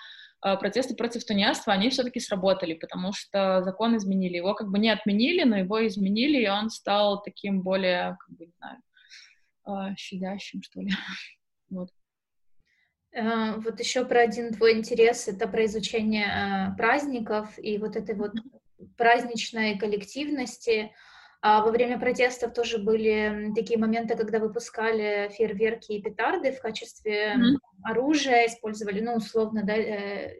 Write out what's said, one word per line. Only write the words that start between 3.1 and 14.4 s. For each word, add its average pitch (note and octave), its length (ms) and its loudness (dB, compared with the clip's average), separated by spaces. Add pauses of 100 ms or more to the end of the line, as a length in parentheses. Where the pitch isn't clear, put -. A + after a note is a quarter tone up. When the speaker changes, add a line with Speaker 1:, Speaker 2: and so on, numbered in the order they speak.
Speaker 1:
что F#3+ 500 0
закон A3 340 0
изменили. F#3+ 400 0
Его F#3+ 180 0
как G#3 160 -8
бы G3+ 80 2
не A3 120 4
отменили, A3 540 2
но G#3+ 120 4
его G#3 300 0
изменили, G#3+ 560 2
и G3+ 60 2
он G#3 220 0
стал G3+ 520 0
таким G3 400 -4
более, F#3 600 0
как F3 120 -20
бы, E3 100 -20
не - 120 -20
знаю, C#3 200 -16 (1120)
э, - 40 -12
щадящим, F#3+ 680 -8
что - 180 -16
ли. G3 80 -4
<laughs> - 600 -8 (200)
Вот. F3+ 180 -8 (1200)
Speaker 2:
Э, A3 460 -2
вот A3 200 -6
ещё A#3+ 260 -2
про B3+ 160 6
один A#3 320 0